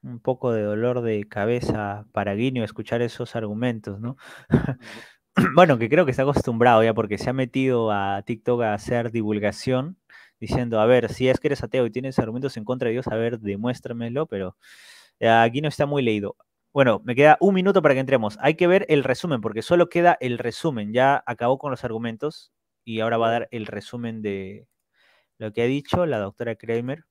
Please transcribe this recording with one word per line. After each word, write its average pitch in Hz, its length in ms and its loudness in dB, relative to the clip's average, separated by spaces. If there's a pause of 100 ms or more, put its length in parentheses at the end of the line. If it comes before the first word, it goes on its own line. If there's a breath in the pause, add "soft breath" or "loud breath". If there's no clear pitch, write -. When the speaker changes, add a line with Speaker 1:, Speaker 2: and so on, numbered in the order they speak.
Speaker 1:
un 123 160 -14
poco 127 340 -2
de 110 100 -2
dolor 117 400 -2
de 107 260 -4
cabeza 104 800 -2
para 101 240 -2
Guineo 120 300 -2
escuchar 117 380 -6
esos 120 340 -6
argumentos, 110 640 -6
¿no? 120 160 -10 (320 loud breath)
<laughs> - 20 -2
Speaker 2:
Ujú. - 280 0 (580 loud breath)
Speaker 1:
<clears throat> 185 180 2
Bueno, 156 240 8
que 113 100 0
creo 165 160 4
que 135 60 0
está 131 140 0
acostumbrado 120 580 4
ya 113 100 4
porque 104 260 -2
se - 120 -4
ha - 20 -2
metido 127 600 0
a 98 340 -2
TikTok 120 360 -2
a 110 120 0
hacer 117 380 -4
divulgación, 113 840 -2 (440 loud breath)
diciendo, 113 400 -2
"A 110 60 4
ver, 120 260 4
si 127 160 0
es 127 100 2
que - 100 -4
eres 143 140 -4
ateo 127 240 0
y 110 60 -4
tienes 131 260 -4
argumentos 127 380 -4
en 110 80 -10
contra 127 240 -4
de 110 60 -2
Dios, 127 120 -4
a - 80 -6
ver, 117 240 -2
demuéstramelo", 117 880 -6
pero, 95 300 -8 (640 loud breath)
eh, 113 80 2
aquí 117 320 4
no 156 80 -2
está 143 180 -2
muy 143 160 0
leído. 107 340 -2 (360)
Bueno, 123 320 4
me 120 100 -4
queda 147 260 8
un 196 140 4
minuto 185 280 4
para 143 120 6
que 131 60 0
entremos. 127 400 0
Hay 151 140 2
que 175 140 2
ver 190 200 4
el 143 160 4
resumen, 135 360 -2
porque 107 220 -6
solo 170 260 2
queda 170 320 4
el 123 180 -4
resumen. 117 540 -6
Ya 131 340 2
acabó 123 320 -2
con 143 140 -8
los 127 120 -10
argumentos 117 680 -8 (320)
y 110 160 -6
ahora 113 160 0
va 113 100 2
a 113 40 2
Speaker 2:
Claro. 117 140 0
Speaker 1:
dar - 80 -16
el 110 140 -10
resumen 113 560 -12
de 101 440 -8 (720)
lo 110 140 -10
que 117 100 -2
ha 120 40 2
dicho 147 400 -2
la 139 120 -2
doctora 107 380 -8
Kramer. 120 540 -6